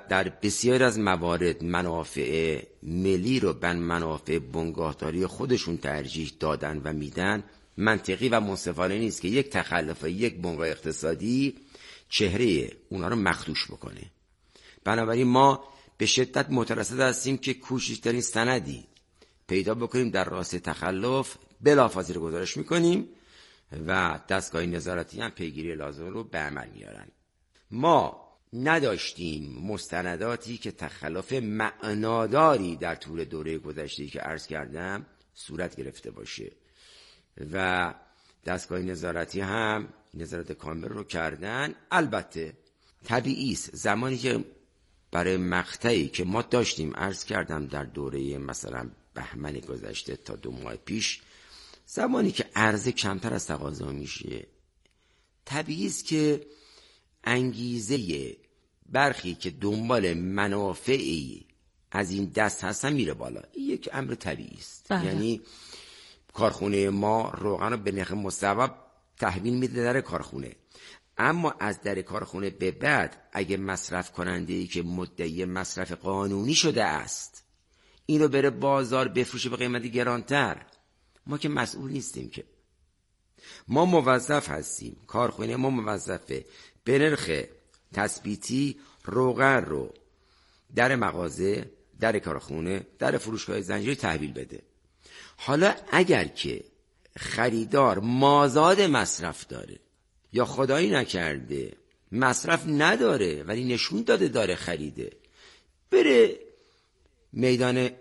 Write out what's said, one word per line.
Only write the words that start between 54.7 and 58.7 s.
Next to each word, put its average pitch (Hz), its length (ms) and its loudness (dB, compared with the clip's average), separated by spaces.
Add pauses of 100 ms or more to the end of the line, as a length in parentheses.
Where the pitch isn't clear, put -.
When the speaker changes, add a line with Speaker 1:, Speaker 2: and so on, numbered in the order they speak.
Speaker 1:
طبیعی 156 420 -4
است - 180 -6
که 151 420 2 (760)
انگیزهٔ 117 1120 -2 (540)